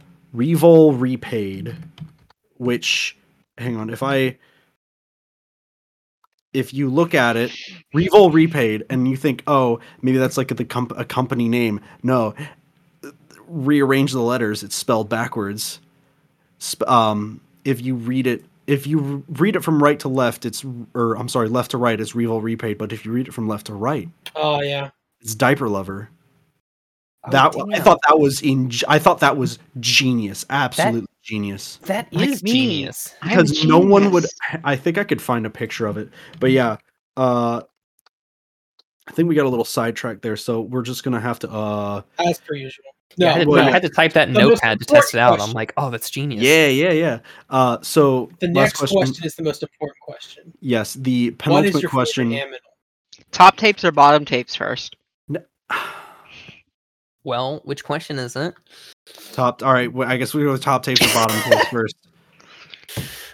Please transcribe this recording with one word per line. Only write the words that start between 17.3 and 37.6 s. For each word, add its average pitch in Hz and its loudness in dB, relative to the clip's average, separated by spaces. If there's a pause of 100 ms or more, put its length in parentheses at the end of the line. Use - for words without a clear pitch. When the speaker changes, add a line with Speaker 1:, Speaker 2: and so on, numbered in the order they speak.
Speaker 1:
if 127 -4
you 127 -6
read 123 -4
it, 120 -4 (220)
if 139 -2
you 156 -2 (280)
r-, 165 -12
read 190 2
it 170 -4
from 156 0
right 147 4
to - -8
left, 127 -2
it's, 113 -8 (300)
or, 117 0
I'm 117 -8
sorry, 117 0
left 120 -2
to 135 -4
right, 117 0
it's 107 -8
Revol 113 -2
Repaid. 113 -4
But 110 -8
if 107 -14
you 110 -8
read 123 -4
it - -18
from 113 -6
left 104 -6
to 110 -12
right, 110 -6 (280)
Speaker 2:
Oh, 151 -2
yeah. 139 -6 (300)
Speaker 1:
it's 110 -10
Diaper 135 2
Lover. 98 -6 (1160)
Speaker 3:
Oh, 123 -6
Speaker 1:
That 135 4
wa-, 135 -6
I 214 -2
Speaker 3:
damn. 160 -2
Speaker 1:
thought 175 6
that 156 6
was 139 2
in-, 131 0 (160)
I 151 4
thought 165 -2
that 139 2
was 120 -4 (220)
genius, 120 -2
Speaker 3:
That, - -6 (220)
Speaker 1:
absolutely 202 -2 (160)
genius. 101 -8
Speaker 3:
that - -8
Speaker 4:
Like 165 -2
Speaker 3:
is 208 -6
Speaker 4:
me. 202 -2
Speaker 3:
genius. 240 -4
Speaker 4:
I'm 165 -8
a 185 4
Speaker 1:
Because 151 0
no 156 6
one 196 6
would, 175 4
Speaker 4:
genius. - -10
Speaker 1:
I 143 0
think 165 -4
I 202 -2
could 151 -4
find 117 -4
a 110 -8
picture 110 -8
of 104 -4
it, 107 -10 (320)
but 131 2
yeah, 123 2 (400)
uh, 123 0 (1500)